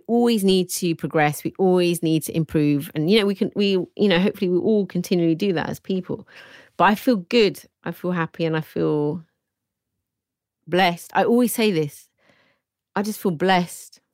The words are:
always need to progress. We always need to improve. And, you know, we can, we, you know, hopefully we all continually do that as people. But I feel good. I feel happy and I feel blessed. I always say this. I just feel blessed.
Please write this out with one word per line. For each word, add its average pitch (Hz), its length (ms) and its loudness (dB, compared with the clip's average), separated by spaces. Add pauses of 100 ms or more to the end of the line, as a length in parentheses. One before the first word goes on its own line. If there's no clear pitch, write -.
always 233 360 2
need 190 260 2
to 170 260 -2
progress. 151 480 0
We 165 160 -6
always 180 420 2
need 160 220 0
to - 120 -10
improve. 147 600 0
And, 156 160 0
you 220 80 6
know, 202 60 2
we 202 100 0
can, - 180 -2
we, 202 180 0 (260)
you 208 100 2
know, 175 120 4
hopefully 196 300 0
we 180 80 2
all 208 280 0
continually 175 500 0
do 196 180 -2
that 156 140 -4
as - 140 -10
people. - 460 -8 (500)
But 175 80 4
I 202 100 4
feel 240 220 0
good. 196 440 0 (220)
I 170 80 -6
feel 175 200 -8
happy 165 340 -4
and 160 100 -2
I 156 60 -2
feel 156 640 -4 (1400)
blessed. 175 480 0
I - 120 2
always 233 280 2
say 214 180 2
this. 156 360 -4 (880)
I 202 60 0
just 208 180 -8
feel 185 140 -2
blessed. 180 680 -2 (140)